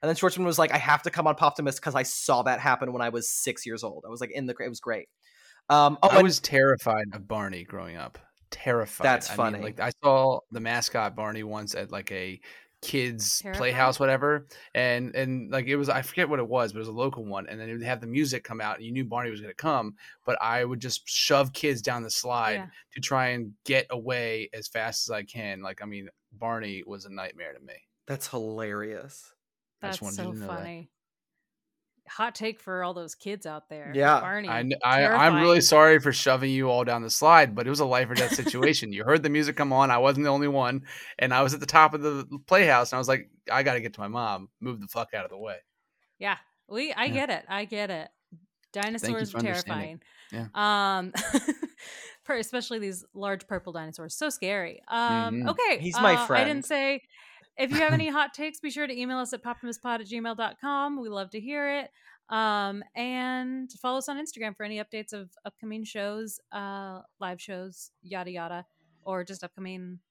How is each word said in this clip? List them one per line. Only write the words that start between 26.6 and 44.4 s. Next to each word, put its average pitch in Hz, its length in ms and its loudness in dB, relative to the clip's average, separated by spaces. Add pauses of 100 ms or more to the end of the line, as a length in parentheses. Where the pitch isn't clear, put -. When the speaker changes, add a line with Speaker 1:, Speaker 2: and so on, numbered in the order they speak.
Speaker 2:
was 98 180 -14
a 101 80 -18
nightmare 90 400 -12
to 64 80 -18
me. 65 140 -20 (320)
Speaker 1:
That's 135 220 -8
hilarious. 110 1000 -10 (520)
Speaker 2:
I 202 60 -10
just 190 120 -8
Speaker 3:
That's - 20 -12
Speaker 2:
wanted 196 160 -8
you 185 60 -8
Speaker 3:
so 180 80 -8
Speaker 2:
to - 60 -10
know 202 80 -10
that. 180 120 -8
Speaker 3:
funny. 170 320 -14 (1160)
Hot 226 260 -4
take 220 240 -6
for 185 240 -8
all 180 100 -4
those 170 220 -12
kids 202 320 -10
out 151 220 -14
there. 147 260 -12
Speaker 1:
Yeah. 143 260 8
Speaker 3:
Barney, 101 280 -4
Speaker 2:
I 113 140 -2
kn-, 127 100 -2 (120)
I, 135 200 6
I'm 165 300 8
really 175 100 4
Speaker 3:
terrifying. 175 160 8
Speaker 2:
sorry 156 400 10
for 139 120 2
shoving 131 380 2
you 131 180 0
all 123 140 4
down 120 200 0
the 113 80 -6
slide, 151 440 8
but 120 140 -2
it - 20 0
was 143 80 0
a 147 60 4
life 127 260 2
or 123 40 -2
death 123 200 2
Speaker 3:
<laughs> - 0 -
Speaker 2:
situation. 127 580 0
You 101 120 -6
heard 143 180 6
the 147 80 2
music 147 260 2
come 143 160 0
on. 131 200 6
I 120 60 6
wasn't 135 260 4
the 143 60 4
only 143 180 2
one. 135 340 0 (380)
And 123 120 2
I 127 100 6
was 135 120 2
at - 60 -8
the 139 60 -8
top 156 280 8
of 151 80 -2
the 143 240 -2 (220)
playhouse, 151 420 6
and 127 60 -4
I - 20 0
was 127 80 -2
like, 131 240 2 (200)
"I 131 120 2
gotta 127 180 2
get 110 140 -8
to 107 60 -14
my 101 80 -6
mom. 104 400 -4 (120)